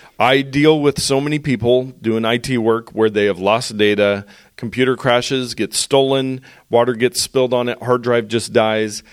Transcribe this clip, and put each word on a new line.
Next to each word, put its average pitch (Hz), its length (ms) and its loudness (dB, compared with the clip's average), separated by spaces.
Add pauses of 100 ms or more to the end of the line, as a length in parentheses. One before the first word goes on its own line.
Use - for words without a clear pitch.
(180)
I 135 240 2
deal 143 360 2
with 143 220 0
so 135 220 0
many 151 160 -4
people 127 460 0 (180)
doing 113 240 -2
I 117 100 0
T 123 220 -4
work 113 320 0
where 110 180 2
they 104 180 0
have 95 120 -2
lost 107 400 0
data, 101 480 2 (300)
computer 123 380 -2
crashes, 123 600 -2
get 107 180 -6
stolen, 135 720 0 (260)
water 120 240 2
gets 120 300 -2
spilled 127 320 0
on 120 160 -2
it, - 120 -10
hard 123 200 0
drive 120 260 0
just 110 240 -4
dies. 110 500 0 (100)